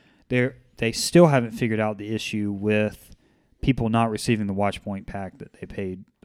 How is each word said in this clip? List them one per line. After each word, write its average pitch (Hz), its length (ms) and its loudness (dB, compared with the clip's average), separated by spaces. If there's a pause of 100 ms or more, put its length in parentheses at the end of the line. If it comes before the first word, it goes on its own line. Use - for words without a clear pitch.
(280)
they're, 127 280 0 (200)
they 113 160 0
still - 340 6
haven't 123 260 2
figured 110 280 0
out 107 180 -2
the 107 160 -6
issue 104 380 -4
with 104 640 -2 (440)
people 120 280 0
not 117 220 2
receiving 107 360 0
the 98 80 -4
Watchpoint 101 520 -4
pack 95 320 -10
that - 160 -18
they - 120 -16
paid 95 380 -8 (200)